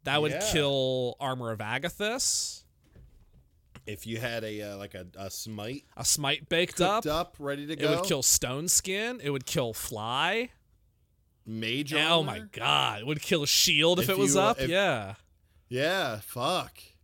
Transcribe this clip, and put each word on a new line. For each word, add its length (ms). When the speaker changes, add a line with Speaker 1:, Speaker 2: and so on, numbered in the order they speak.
Speaker 1:
That 180
would 100
Speaker 2:
Yeah. 200
Speaker 1:
kill 680
Armor 320
of 60
Agathis. 1040
Speaker 2:
If 200
you 120
had 260
a, 180
uh, 140
like, 180
a, 120
a 140
smite 540
Speaker 1:
A 80
smite 460
baked 260
Speaker 2:
cooked 300
Speaker 1:
up. 260
Speaker 2:
up, 60
ready 280
to 60
Speaker 1:
It 80
would 180
Speaker 2:
go. 60
Speaker 1:
kill 180
Stone 460
Skin. 540
It 80
would 160
kill 260
Fly. 760
Speaker 2:
Mage 480
Speaker 1:
And, 180
oh 100
my 160
Speaker 2:
Armor? 140
Speaker 1:
god, 480
it 60
would 160
kill 240
Shield 520
if 60
Speaker 2:
If 60
Speaker 1:
it 80
was 160
Speaker 2:
you, 60
uh, 40
Speaker 1:
up. 160
Speaker 2:
if 80
Speaker 1:
Yeah. 460
Speaker 2:
Yeah, 520
fuck. 580